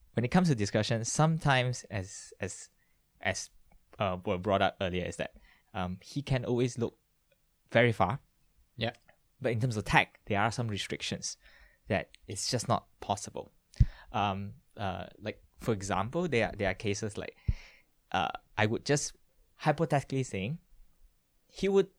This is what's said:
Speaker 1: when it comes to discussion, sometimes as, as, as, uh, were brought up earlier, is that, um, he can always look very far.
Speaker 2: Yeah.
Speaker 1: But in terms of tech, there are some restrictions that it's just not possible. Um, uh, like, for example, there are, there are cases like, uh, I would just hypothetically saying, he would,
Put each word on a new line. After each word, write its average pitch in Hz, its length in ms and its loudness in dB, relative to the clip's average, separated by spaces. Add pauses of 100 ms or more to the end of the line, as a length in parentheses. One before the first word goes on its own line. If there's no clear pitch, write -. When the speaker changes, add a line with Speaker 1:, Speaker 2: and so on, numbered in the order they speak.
(140)
Speaker 1:
when 117 100 0
it 123 60 -2
comes 180 180 6
to 147 60 4
discussion, 107 500 0
sometimes 139 880 2
as, - 500 -8
as, - 280 -6 (540)
as, - 260 -4 (500)
uh, 92 280 0
were 101 120 0
brought 98 220 2
up 95 220 2
earlier, 90 240 -2
is - 100 -8
that, - 160 -6 (400)
um, 92 300 -4
he - 180 -8
can 135 240 0
always 120 340 0
look 117 180 -2 (720)
very 117 220 6
far. 104 260 2 (580)
Speaker 2:
Yeah. 117 140 -2 (500)
Speaker 1:
But 123 120 0
in 113 80 -2
terms 120 180 0
of 101 60 -2
tech, - 420 2
there 98 140 0
are 113 100 2
some 117 180 -4
restrictions - 680 -6 (520)
that 95 200 -2 (180)
it's - 240 -6
just 123 160 -2
not - 200 0 (140)
possible. - 520 -6 (580)
Um, 101 440 -2 (220)
uh, 92 280 -6 (180)
like, 104 180 -8 (200)
for - 120 0
example, 104 560 -2
there 113 200 2
are, - 80 -8
there 98 140 0
are 95 40 -2
cases 101 440 -4
like, - 180 -10 (760)
uh, 90 180 0 (280)
I 107 100 4
would 110 180 -2
just - 280 -2 (440)
hypothetically 147 680 0
saying, 107 340 -6 (880)
he - 220 -2
would, 196 200 4 (100)